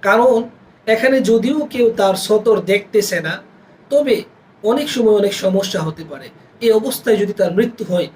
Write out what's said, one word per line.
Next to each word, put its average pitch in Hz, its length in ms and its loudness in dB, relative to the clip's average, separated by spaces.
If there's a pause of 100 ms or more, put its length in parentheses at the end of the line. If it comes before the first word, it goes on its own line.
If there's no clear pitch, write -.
কারণ 233 300 4 (560)
এখানে 262 240 2 (120)
যদিও 254 300 2 (140)
কেউ 240 140 2 (120)
তার 196 160 2 (120)
সতর 214 300 2 (140)
দেখতেছে 202 460 -2 (100)
না, 170 60 -6 (580)
তবে 277 240 2 (480)
অনেক 262 320 0
সময় 220 260 2
অনেক 196 120 0 (100)
সমস্যা 190 440 -2
হতে 156 240 -10
পারে। 127 160 -18 (360)
এই 233 160 4
অবস্থায় 233 420 -2
যদি 202 180 -2
তার 180 180 0
মৃত্যু 240 340 -2
হয় 175 240 -2